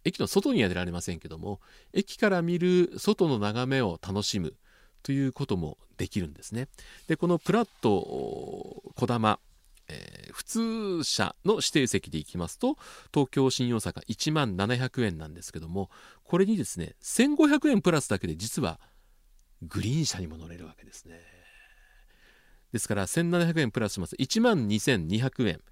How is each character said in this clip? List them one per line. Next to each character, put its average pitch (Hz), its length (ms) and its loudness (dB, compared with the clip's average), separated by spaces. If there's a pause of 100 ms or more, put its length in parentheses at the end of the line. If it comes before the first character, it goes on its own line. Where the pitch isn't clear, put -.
駅 190 140 -2
の 196 80 0
外 269 260 2
に 190 100 4
は 98 60 4
出 87 60 0
ら 90 100 0
れ 87 80 -4
ま 87 80 -6
せ 87 140 -6
ん 82 40 -8
け - 100 -16
ど 80 100 -12
も、 90 220 -8 (340)
駅 - 240 -2
か 220 100 2
ら 180 140 4
見 175 160 0
る 180 400 4
外 202 280 2
の 135 120 2
眺 107 280 0
め 135 140 2
を 92 260 0
楽 101 160 -2
し - 160 -2
む 85 160 -4 (480)
と 139 100 -4
い 139 140 2
う 127 60 -2
こ 139 140 -6
と 101 100 -2
も 80 220 -6 (180)
で 90 120 -4
き - 120 -4
る 85 80 -4
ん 71 60 -16
で - 80 -20
す - 100 -14
ね。 120 160 -6 (400)
で、 160 80 2
こ 170 100 0
の 175 120 4
プ - 140 0
ラ 226 120 4
ッ - 40 -4 (120)
ト、 107 140 4
お、 - 1000 -6
こ 123 100 0
だ 120 120 0
ま、 110 200 2 (500)
え - 420 -16
ー、 - 20 -16
普 - 120 -12
通 220 600 -2
車 - 400 -2
の 208 120 4
指 - 120 -2
定 135 180 4
席 - 240 -2
で 80 80 -6
行 76 80 -6
き - 120 -10
ま 85 100 -2
す - 100 -14
と、 254 180 0 (360)
東 143 180 2
京 131 200 4
新 123 240 0
大 110 60 0
阪 - 260 -6
一 - 240 -4
万 139 260 0
七 104 200 0
百 127 280 -2
円 90 140 -2
な 78 80 -10
ん 76 80 -14
で 85 80 -18
す - 100 -14
け 82 80 -12
ど 80 80 -12
も、 92 220 -4 (340)
こ 170 140 0
れ 190 80 4
に 220 100 2
で 143 80 -2
す - 160 -6
ね、 80 200 -8
千 285 340 2
五 302 140 6
百 302 220 4
円 240 100 4
プ 180 100 4
ラ 156 100 4
ス - 80 -4
だ 101 100 0
け - 80 -4
で 78 100 -2
実 110 260 -6
は 87 180 -4 (840)
グ 90 200 -6
リ 110 100 -2
ー 160 100 0
ン 139 40 0
車 - 120 -4
に 92 80 -6
も 78 120 -12
乗 82 100 -14
れ 85 100 -16
る 82 80 -16
わ 80 120 -20
け - 60 -20
で 90 80 -20
す - 120 -20
ね。 82 160 -20 (1500)
で 120 80 -2
す - 80 -4
か 107 80 0
ら、 98 100 0
千 170 240 0
七 175 160 4
百 165 140 2
円 123 100 2
プ - 80 -4
ラ 110 100 0
ス - 60 -6
し 101 60 -4
ま 85 60 -2
す。 - 120 -14
一 135 220 0
万 214 260 4
二 104 140 2
千 101 260 2
二 101 140 0
百 127 280 0
円。 80 120 -2 (120)